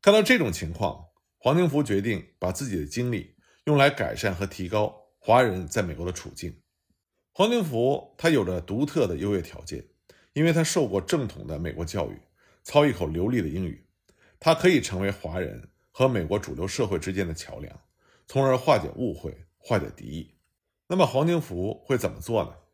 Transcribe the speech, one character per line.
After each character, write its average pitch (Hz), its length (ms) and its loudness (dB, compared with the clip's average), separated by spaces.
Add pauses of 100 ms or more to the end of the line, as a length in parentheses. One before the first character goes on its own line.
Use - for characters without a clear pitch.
看 202 120 8
到 214 100 8
这 247 160 6
种 131 120 0
情 82 220 -6
况， - 360 -6 (280)
黄 131 200 2
清 175 120 4
福 147 140 2
决 107 180 0
定 101 260 -4 (120)
把 90 120 -2
自 135 160 -6
己 98 120 -4
的 73 80 -4
精 120 260 -4
力 90 240 -8 (280)
用 151 120 2
来 139 140 8
改 - 260 -4
善 101 180 -2
和 98 120 -4
提 90 220 -8
高 - 400 -2 (100)
华 120 240 6
人 92 260 0
在 113 140 -2
美 85 100 -4
国 82 140 -6
的 90 60 -4
处 - 180 -12
境。 - 320 -12 (720)
黄 214 180 2
清 233 140 2
福 131 540 0
他 165 120 2
有 127 140 4
着 90 160 -4
独 107 240 -2
特 143 220 0
的 87 100 -4
优 101 160 -2
越 95 80 0
条 - 240 -12
件， - 200 -12 (500)
因 151 100 2
为 165 80 4
他 160 100 4
受 160 240 0
过 98 140 0
正 135 260 -2
统 - 200 -12
的 78 120 -8
美 82 140 -6
国 85 120 -6
教 80 260 -4
育， - 100 -16 (420)
操 147 220 4
一 143 80 4
口 - 140 -2
流 85 220 -2
利 123 120 0
的 82 80 -2
英 90 180 -4
语， - 200 -10 (520)
他 160 160 4
可 175 140 4
以 165 120 6
成 92 200 -6
为 98 100 0
华 90 300 -6
人 - 300 -8 (200)
和 131 160 2
美 110 180 2
国 90 140 -2
主 - 160 -8
流 90 140 -4
社 110 180 -2
会 95 120 -2
之 87 120 -6
间 95 160 -2
的 82 60 -6
桥 - 260 -12
梁， - 220 -16 (460)
从 135 180 0
而 131 100 4
化 127 240 4
解 120 180 -4
误 107 180 -4
会， - 320 -12 (100)
化 - 220 -2
解 73 180 -4
敌 - 80 -18
意。 71 300 -10 (540)
那 175 80 -2
么 180 100 6
黄 139 200 2
清 170 140 2
福 92 460 -6
会 131 100 2
怎 101 160 -2
么 - 80 -16
做 110 240 0
呢？ 78 80 -12 (220)